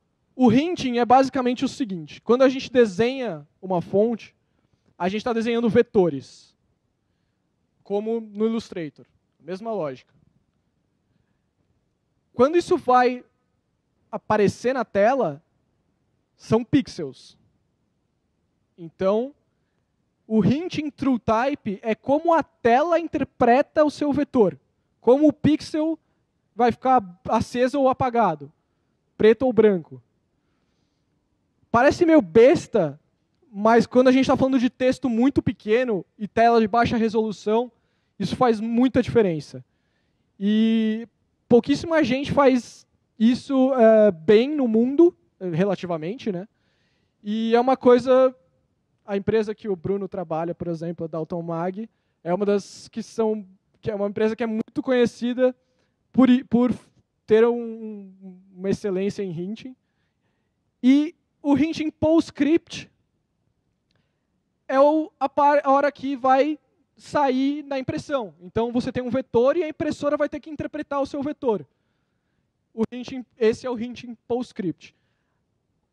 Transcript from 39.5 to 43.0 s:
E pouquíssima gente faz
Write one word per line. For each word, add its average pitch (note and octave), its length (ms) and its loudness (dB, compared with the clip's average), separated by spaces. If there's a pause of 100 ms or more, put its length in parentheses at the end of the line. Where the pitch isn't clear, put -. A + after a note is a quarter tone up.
E A3 720 0 (400)
pouquíssima C#4+ 560 2
gente B3+ 260 -4
faz C4 560 0 (320)